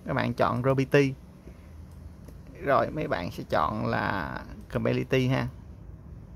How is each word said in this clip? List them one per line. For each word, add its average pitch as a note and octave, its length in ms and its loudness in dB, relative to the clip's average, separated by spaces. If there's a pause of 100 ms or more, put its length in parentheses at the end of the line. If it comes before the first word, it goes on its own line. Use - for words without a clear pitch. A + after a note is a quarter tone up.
các - 80 -2
bạn A#2+ 200 2
chọn A#2 300 4
Robity. C3+ 500 6 (1500)
Rồi, B2+ 240 6
mấy D#3 180 -2
bạn G2 240 -2
sẽ - 180 -8
chọn G#2+ 360 2
là G2+ 540 0 (340)
Compatibility B2+ 540 2
ha. C3 200 2 (880)